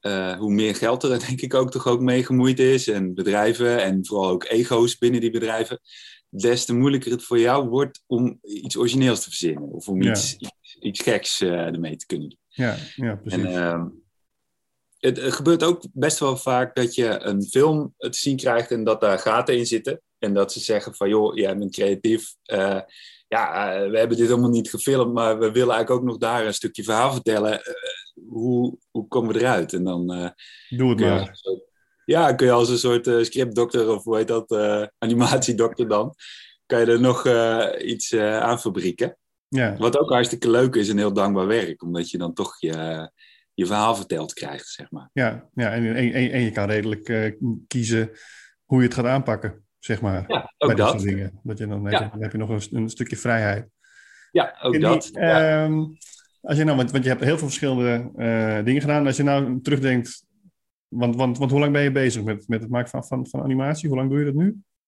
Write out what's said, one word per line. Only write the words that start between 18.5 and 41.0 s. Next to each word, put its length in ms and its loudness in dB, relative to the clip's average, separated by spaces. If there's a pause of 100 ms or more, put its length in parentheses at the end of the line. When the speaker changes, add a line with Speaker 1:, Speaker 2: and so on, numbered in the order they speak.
Speaker 1:
en 140 -2
dat 160 2
daar 180 2
gaten 400 2
in 80 -2
zitten. 340 -4 (180)
En 160 -2
dat 180 2
ze 80 -10
zeggen 340 -2
van, 140 -2
"Joh, 280 2
jij 220 0
bent 140 -6
creatief. 680 0
Eh, 380 -2 (480)
ja, 460 -2
eh, 160 -2
we 80 2
hebben 180 2
dit 140 4
allemaal 200 4
niet 200 0
gefilmd, 440 0
maar 240 2
we 120 2
willen 240 2
eigenlijk 160 0
ook 180 0
nog 100 -4
daar 280 0
een 80 -2
stukje 300 -6
verhaal 280 2
vertellen. 520 0
Eh, 80 -10 (560)
hoe, 500 -2 (120)
hoe 180 -8
komen 260 -2
we 60 0
eruit?" 320 0
En 120 -2
dan, 280 -4
eh, 160 -6 (500)
Speaker 2:
Doe 100 2
het 100 2
Speaker 1:
kun 80 2
je 60 4
Speaker 2:
maar. 80 2
Speaker 1:
als 80 -6
een 80 -20
soort, 260 -8 (420)
ja, 280 4
kun 140 4
je 60 6
als 160 6
een 100 2
soort, 280 2
eh, 160 4
scriptdokter 680 0
of 140 0
hoe 120 0
heet 120 0
dat, 240 -2
eh, 340 0 (120)
animatiedokter 880 0
dan, 260 0 (520)
kan 140 2
je 60 4
er 140 4
nog, 260 4
eh, 420 4 (180)
iets, 260 -6
eh, 280 2
aan 200 0
fabrieken. 560 -4 (320)
Speaker 2:
Ja. 280 0
Speaker 1:
Wat 220 2
ook 120 2
hartstikke 400 2
leuk 240 4
is 140 2
en 100 0
heel 140 2